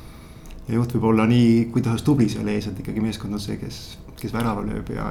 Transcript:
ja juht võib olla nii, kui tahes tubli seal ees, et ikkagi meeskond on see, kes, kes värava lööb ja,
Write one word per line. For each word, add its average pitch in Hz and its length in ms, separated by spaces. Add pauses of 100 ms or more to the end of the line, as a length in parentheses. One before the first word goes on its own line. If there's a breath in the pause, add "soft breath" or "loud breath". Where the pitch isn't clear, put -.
(680 loud breath)
ja 113 80
juht 123 180
võib 113 160
olla 110 160
nii, 117 460
kui 127 100
tahes 113 220
tubli 131 260
seal 104 220
ees, 104 160
et 95 160
ikkagi 107 180
meeskond 104 320
on 104 80
see, 107 160
kes, - 240 (380)
kes 107 160
värava 107 320
lööb 107 260
ja, 107 180